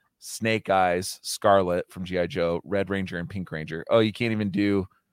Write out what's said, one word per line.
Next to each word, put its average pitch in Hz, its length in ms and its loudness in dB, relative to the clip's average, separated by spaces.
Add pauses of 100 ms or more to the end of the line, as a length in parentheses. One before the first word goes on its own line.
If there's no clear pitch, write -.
(200)
Snake 110 500 -4
Eyes, 92 540 2
Scarlet 95 680 2
from 92 140 -10
G 90 140 -2
I 87 80 0
Joe, 85 360 -2
Red 95 280 -2
Ranger, 95 260 -4
and 87 120 -6
Pink 95 220 -8
Ranger. 78 380 -8
Oh, 117 100 6
you 110 140 2
can't 117 180 -2
even 107 200 -2
do 101 360 2 (240)